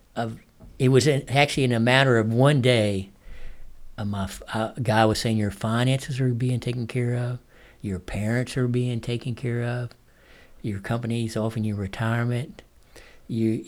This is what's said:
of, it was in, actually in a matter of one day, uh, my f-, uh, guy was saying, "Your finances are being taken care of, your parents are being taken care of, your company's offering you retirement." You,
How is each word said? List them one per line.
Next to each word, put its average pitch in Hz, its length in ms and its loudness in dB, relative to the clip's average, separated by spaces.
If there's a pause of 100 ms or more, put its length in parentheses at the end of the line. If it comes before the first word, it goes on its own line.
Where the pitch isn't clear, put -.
(160)
of, 113 220 -6 (400)
it 131 120 2
was 131 180 6
in, 131 200 2
actually 143 360 2
in 123 80 2
a 117 80 2
matter 127 400 6
of 110 120 2
one 131 300 4
day, 107 480 2 (880)
uh, 107 80 -6
my 98 200 -4
f-, - 180 -12 (100)
uh, 110 280 -4
guy 110 240 4
was 107 140 4
saying, 113 180 0
"Your 104 140 0
finances 127 680 0
are 127 80 2
being 123 300 0
taken 120 260 -4
care 120 300 -2
of, 123 240 -4 (420)
your 95 180 -4
parents 117 560 -4
are 127 120 0
being 123 340 -2
taken 120 340 -6
care 120 280 -4
of, 120 260 -4 (720)
your 98 180 -6
company's 117 560 -4
offering 110 300 -2
you 107 100 -2
retirement." 117 840 -4 (640)
You, 113 400 0